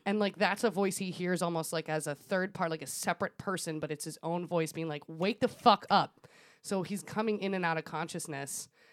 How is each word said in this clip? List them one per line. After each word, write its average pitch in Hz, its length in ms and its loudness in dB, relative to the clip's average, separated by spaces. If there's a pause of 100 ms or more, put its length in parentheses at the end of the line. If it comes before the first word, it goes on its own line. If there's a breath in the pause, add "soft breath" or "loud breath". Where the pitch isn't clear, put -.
And, 208 140 2
like, 202 180 2
that's 190 260 2
a 233 60 6
voice 190 260 0
he 185 160 -4
hears 180 300 0
almost, 170 320 0
like, 160 160 -2
as 156 180 -2
a 143 80 -2
third 185 380 -2
part, 170 180 -2
like, 160 120 -4
a 135 40 -12
separate - 500 -2
person, 165 440 -4
but 151 100 -2
it's 147 140 -6
his 156 180 -8
own 170 240 -2
voice 165 240 0
being 165 160 -4
like, 147 220 -6
"Wake 165 320 -2
the 240 80 4
fuck - 400 6
up." 175 360 4 (360 soft breath)
So 190 220 -2
he's 190 200 -6
coming 214 380 0
in 196 120 0
and 180 120 0
out 165 120 2
of 160 60 -2
consciousness, 156 840 -6 (240 soft breath)